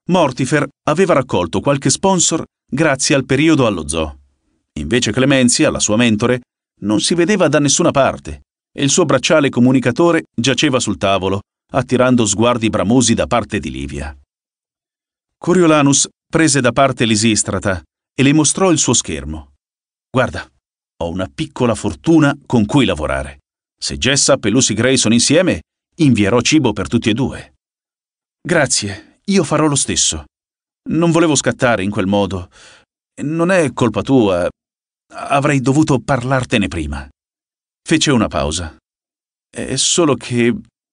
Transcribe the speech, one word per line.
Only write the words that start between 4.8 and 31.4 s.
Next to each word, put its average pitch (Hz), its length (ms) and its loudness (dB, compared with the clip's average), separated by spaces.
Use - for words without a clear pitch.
Clemenzi, 131 520 2
alla 87 160 0
sua 107 160 -2
mentore, 120 460 0
non 104 180 0
si - 140 0
vedeva 175 340 2
da 143 120 2
nessuna 143 320 0
parte 107 500 -2
e - 100 -6
il 139 60 2
suo 180 160 2
bracciale 143 440 2
comunicatore 131 720 2
giaceva 127 460 0
sul 104 180 -4
tavolo, 98 440 -2
attirando 123 540 2
sguardi 110 440 0
bramosi 107 440 2
da 90 140 -2
parte 110 320 -2
di 76 100 -8
Livia. 69 480 -10
Coriolanus 156 720 2
prese 151 320 0
da 120 100 2
parte 131 340 2
Lisistrata 104 760 0
e 135 100 0
le 139 100 4
mostrò 156 380 2
il 156 60 2
suo 135 160 0
schermo. 76 600 -8
"Guarda, - 400 -4
ho 85 100 -6
una 92 240 -8
piccola 123 420 -4
fortuna 143 600 0
con 117 200 0
cui 127 200 2
lavorare. 69 540 -4
Se - 180 -8
Jessup 135 480 0
e 110 40 0
Lucy 117 240 0
Gray 120 240 2
sono - 160 2
insieme, 147 480 2
invierò 120 440 2
cibo 127 320 2
per 92 140 -6
tutti 117 220 -2
e 104 40 2
due." - 400 -6
"Grazie, - 840 -4
io 196 180 2
farò 151 240 0
lo 143 80 0
stesso. 80 500 -4
Non 170 220 2
volevo 160 240 2
scattare 120 480 -2